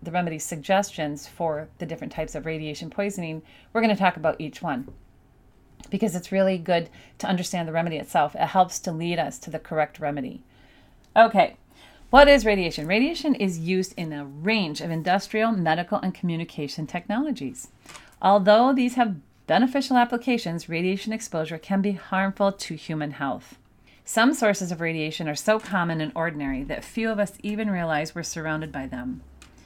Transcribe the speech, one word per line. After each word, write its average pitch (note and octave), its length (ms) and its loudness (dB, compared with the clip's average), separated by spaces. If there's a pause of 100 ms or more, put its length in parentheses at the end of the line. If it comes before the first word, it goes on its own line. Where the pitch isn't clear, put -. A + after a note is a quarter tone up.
the E3 120 -10
remedy E3+ 260 -2
suggestions D#3 880 -2
for D#3 420 -6 (100)
the E3+ 80 -8
different D#3 260 -10
types D#3+ 240 -8
of C#3 100 -10
radiation D#3 420 -8
poisoning, F3+ 540 -6 (300)
we're A3+ 80 0
gonna G#3+ 160 4
talk F#3 200 2
about D#3 240 -2
each D3+ 220 -10
one, C#3 240 -6 (1040)
because G3 240 -2
it's F3 160 -8
really F#3+ 260 2
good E3+ 320 0 (300)
to - 80 -6
understand F3+ 400 -2
the D#3+ 60 -6
remedy E3 240 -2
itself. D3 400 0
It - 60 -2
helps F3+ 380 2
to F3+ 120 -6
lead E3+ 260 -2
us - 220 -4
to - 100 -16
the D#3 80 -6
correct D#3 400 -2
remedy. C#3+ 460 -6 (720)
Okay. G3+ 400 6 (540)
What C#4+ 160 12
is C#4 180 8
radiation? F3 440 0
Radiation C#4 480 2
is F3+ 240 0
used F#3 360 0
in E3 160 -8
a D3 120 -8
range D#3+ 560 -2
of E3+ 100 -4
industrial, F#3+ 600 0
medical, F3 460 0
and F#3 140 -4
communication E3 720 -6
technologies. F#3+ 840 -6 (520)
Although G#3 540 6
these B3 220 0
have A3+ 180 2 (320)
beneficial B3+ 500 2
applications, A#3+ 720 0
radiation F#3 440 -2
exposure E3 440 -6
can G3 240 0
be G3+ 120 2
harmful G3 580 0
to G3 240 -6
human D3+ 380 -6
health. C3+ 460 -8 (460)
Some B3 300 4
sources G3 380 0
of D#3+ 80 -6
radiation D#3+ 480 -4
are D3+ 80 -4
so G#3+ 240 0
common E3+ 400 -2
and D#3 160 -4
ordinary D3 480 -4
that C#3+ 200 -8
few A3+ 260 -4
of G#3 100 -2
us G3+ 240 -4
even G#3 260 -4
realize D#3+ 420 -2
we're E3+ 120 -8
surrounded D#3 480 -6
by C3+ 160 -8
them. B2+ 340 -10 (440)